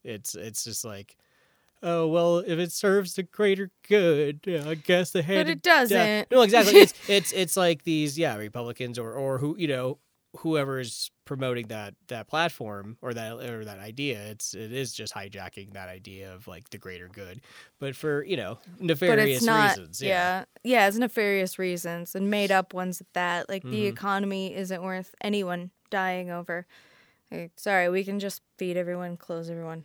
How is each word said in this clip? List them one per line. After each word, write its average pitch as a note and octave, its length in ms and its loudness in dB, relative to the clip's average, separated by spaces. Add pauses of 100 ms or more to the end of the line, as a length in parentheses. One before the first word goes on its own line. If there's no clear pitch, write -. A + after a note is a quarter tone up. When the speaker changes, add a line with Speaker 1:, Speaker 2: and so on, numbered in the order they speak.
Speaker 1:
It's, G#2+ 320 -10
it's G#2+ 280 -10
just A2+ 200 -8
like, G#2 320 -14 (640)
"Oh, E3+ 240 0
well, E3+ 320 4
if F3 220 -2
it F3 100 -2
serves G3 440 0
the F#3+ 100 -4
greater G3 460 0 (180)
good, D3+ 580 4
yeah, D#3 220 -2
I D#3+ 80 -2
guess F3 340 2
the F3+ 120 0
hand G3 240 2
Speaker 2:
But D#4+ 40 0
it D#4+ 60 -2
Speaker 1:
of - 60 -12
death." D4 260 6
Speaker 2:
doesn't. G#3+ 420 2
Speaker 1:
No, B3 120 8
exactly. G#3 340 8
Speaker 2:
<laughs> G4+ 40 12
Speaker 1:
It's, - 140 10 (140)
it's, G3+ 240 2
it's F#3 240 0
like E3+ 260 2
these, D3+ 340 0
yeah, C#3+ 200 0
Republicans A#2+ 640 -8
or, A2+ 140 -8
or C3+ 240 -2
who, D3 200 -2
you E3+ 80 0
know, C3 320 -2 (400)
whoever C#3 420 -2
is - 320 -10 (120)
promoting B2 440 -4
that, G#2 260 -12 (140)
that A2 180 -12
platform A2+ 760 -6
or B2 140 -8
that, A2+ 220 -10
or A#2+ 280 -10
that G#2 140 -16
idea. A2 420 -8 (100)
It's, - 220 -10
it A2 200 -12
is C3 200 -8
just G#2+ 220 -12
hijacking G2 600 -14
that F#2 140 -14
idea F#2+ 460 -18
of, F#2 140 -20
like, F2+ 220 -18
the G#2+ 60 -16
greater F2+ 320 -16
good, F#2+ 320 -16 (380)
but C#3 160 -8
for, D3+ 300 -4
you F3+ 120 -4
know, G2+ 300 -8
Speaker 2:
But F3 60 -20
it's - 100 -16
Speaker 1:
nefarious G#3 600 2
Speaker 2:
not, G#3+ 340 6
Speaker 1:
reasons. E2+ 240 -12
Yeah. F#3 420 0 (200)
Speaker 2:
yeah. B3+ 160 0
Yeah, G3+ 80 8
it's G3+ 100 0
nefarious G3+ 600 0
reasons F3 580 -6
and G3 140 -2
made G3+ 200 0
up F#3+ 240 2
ones F3+ 260 -6
at F#3 140 -20
that. F3 340 -2
Like, F#3+ 140 -8
the B2+ 60 -12
Speaker 1:
Mm-hmm. G#3+ 180 -2 (100)
Speaker 2:
economy G3 600 -4
isn't F#3 260 -6
worth F#3 400 -8
anyone F3+ 480 -4 (180)
dying F#3 440 -4
over. F3 340 -8 (640)
Like, E3+ 260 -12
sorry, F#3 320 2
we F#3 160 0
can G3 140 -6
just G3 240 -8 (160)
feed F3+ 180 -4
everyone, F3 400 -6
close E3 320 -10
everyone. E3 360 -12